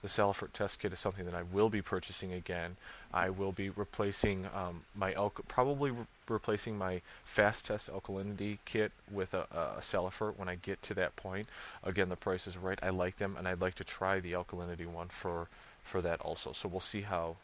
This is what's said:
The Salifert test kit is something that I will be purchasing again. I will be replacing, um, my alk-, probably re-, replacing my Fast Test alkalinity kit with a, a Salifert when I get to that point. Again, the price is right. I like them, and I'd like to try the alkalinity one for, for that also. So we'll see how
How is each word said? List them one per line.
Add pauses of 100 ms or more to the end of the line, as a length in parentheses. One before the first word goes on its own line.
The
Salifert
test
kit
is
something
that
I
will
be
purchasing
again. (360)
I
will
be
replacing,
um, (140)
my
alk-,
probably
re-, (220)
replacing
my (220)
Fast
Test
alkalinity
kit (180)
with
a,
a
Salifert
when
I
get
to
that
point. (360)
Again,
the
price
is
right.
I
like
them,
and
I'd
like
to
try
the
alkalinity
one
for, (340)
for
that
also.
So
we'll
see
how